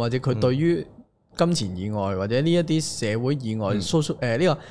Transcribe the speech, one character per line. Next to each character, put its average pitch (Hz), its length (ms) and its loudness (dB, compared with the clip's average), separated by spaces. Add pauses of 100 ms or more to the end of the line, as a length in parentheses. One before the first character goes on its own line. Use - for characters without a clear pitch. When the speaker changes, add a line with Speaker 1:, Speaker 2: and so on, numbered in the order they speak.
(120)
Speaker 1:
至 127 80 0
佢 123 200 0
對 127 160 2
於 170 300 0 (520)
金 175 160 4
錢 95 240 -2
以 98 140 -4
外， 104 100 -2 (140)
Speaker 2:
嗯。 - 20 -2
Speaker 1:
或 95 100 -2
者 120 140 2
呢 160 100 2
一 175 80 4
啲 156 400 -2 (120)
社 110 80 0
會 131 160 0
以 113 200 -4
外， 104 180 0
Speaker 2:
嗯。 104 80 0
Speaker 1:
social-， 156 380 0
誒， 120 180 0
呢 160 180 2 (160)